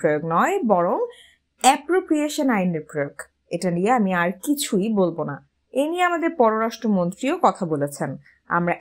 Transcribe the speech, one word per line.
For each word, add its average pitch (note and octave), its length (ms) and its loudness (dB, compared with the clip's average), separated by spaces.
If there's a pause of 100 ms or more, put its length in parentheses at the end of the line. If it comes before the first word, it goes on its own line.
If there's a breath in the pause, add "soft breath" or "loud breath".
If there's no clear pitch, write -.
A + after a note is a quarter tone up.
প্রয়োগ D3+ 240 2
নয়, B3+ 380 0
বরং G#3+ 420 2 (560 loud breath)
অ্যাপ্রোপ্রিয়েশন D4+ 880 2
আইনের F3+ 320 0 (100)
প্রয়োগ। C#3+ 300 -6 (260)
এটা F3+ 240 -4
নিয়ে F3+ 200 0
আমি G#3 220 2
আর F3 180 0 (120)
কিছুই A3+ 500 -2
বলবো E3+ 300 0
না। C#3+ 240 -10 (240)
এ C#4+ 180 -2
নিয়ে F4 140 -2
আমাদের E4+ 260 0
পররাষ্ট্রমন্ত্রীও A3+ 1120 0
কথা G3 240 2
বলেছেন। C#3+ 520 -4 (300 soft breath)
আমরা E3+ 340 0